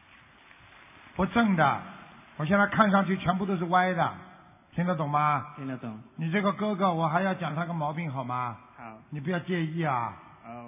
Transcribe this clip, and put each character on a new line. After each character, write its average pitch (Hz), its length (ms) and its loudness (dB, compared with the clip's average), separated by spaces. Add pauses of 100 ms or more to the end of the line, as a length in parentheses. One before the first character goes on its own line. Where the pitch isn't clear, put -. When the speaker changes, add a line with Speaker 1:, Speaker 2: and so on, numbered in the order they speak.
(1160)
Speaker 1:
不 185 80 0
正 202 320 4
的， 135 240 4 (560)
我 151 80 -4
现 196 120 4
在 202 100 6
看 202 220 4
上 190 160 4
去 180 120 0
全 185 200 0
部 196 80 -2
都 190 120 0
是 170 80 -2
歪 180 280 4
的， 147 200 0 (580)
听 170 140 0
得 180 100 2
懂 147 140 -2
吗？ 147 460 0
Speaker 2:
听 135 120 -10
得 131 100 -6
懂。 110 240 -10 (140)
Speaker 1:
你 160 160 -4
这 202 100 2
个 190 120 2
哥 208 220 0
哥， 185 180 2
我 165 160 2
还 170 120 2
要 190 120 0
讲 170 200 -4
他 165 120 -2
个 170 80 -6
毛 151 180 -2
病 160 200 -6
好 131 120 -4
吗？ 123 340 -6 (200)
Speaker 2:
好。 113 200 -16 (120)
Speaker 1:
你 151 100 -8
不 139 100 -6
要 180 100 0
介 175 240 -2
意 160 200 -4
啊。 120 320 -2 (300)
Speaker 2:
呃， 120 220 -14